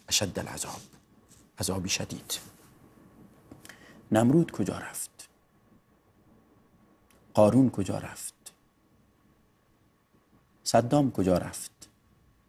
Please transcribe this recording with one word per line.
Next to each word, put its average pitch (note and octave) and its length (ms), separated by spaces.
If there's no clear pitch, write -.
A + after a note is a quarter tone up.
اشد F#2+ 300
العذاب، - 420
عذابی F#2 300
شدید. - 500
نمرود B2 380
کجا F#2 280
رفت؟ - 500
قارون A2+ 360
کجا G#2 280
رفت؟ - 540
صدام B2 460
کجا F#2 280
رفت؟ - 520